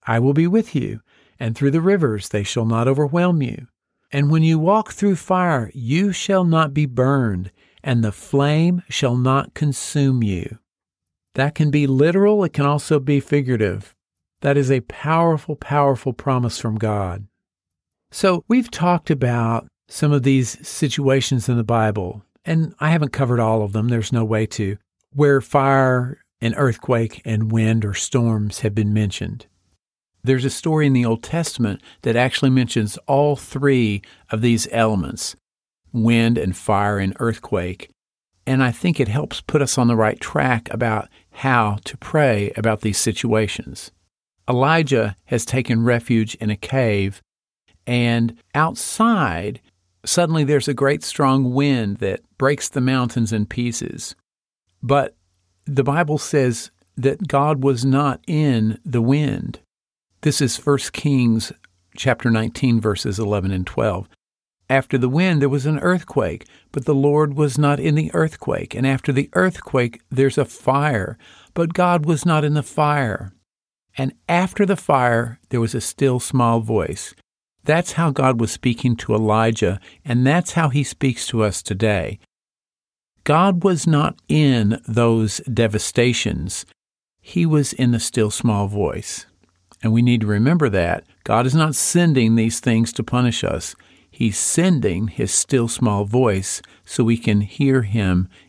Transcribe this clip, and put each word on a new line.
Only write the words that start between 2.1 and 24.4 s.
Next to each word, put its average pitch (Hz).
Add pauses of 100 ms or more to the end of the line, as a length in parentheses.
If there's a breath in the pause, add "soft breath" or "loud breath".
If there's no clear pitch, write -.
they 104
shall 113
not 113
overwhelm 151
you. 127 (460)
And 143
when 160
you 160
walk 196
through 196
fire, 170
you 160
shall 185
not 160
be 151
burned, 123 (320 soft breath)
and 120
the 104
flame 156
shall 123
not 131
consume 139
you." 101 (760)
That 139
can 151
be 143
literal. 185
It -
can 143
also 147
be 139
figurative. 113 (480)
That 143
is 135
a 135
powerful, 160
powerful 139
promise 123
from 110
God. 101 (840)
So 180
we've 240
talked 175
about 120 (220)
some 147
of 139
these 131
situations 135
in 123
the 117
Bible, 107 (220)
and 160
I 151
haven't 160
covered 123
all 110
of 101
them. 110
There's 117
no 117
way 110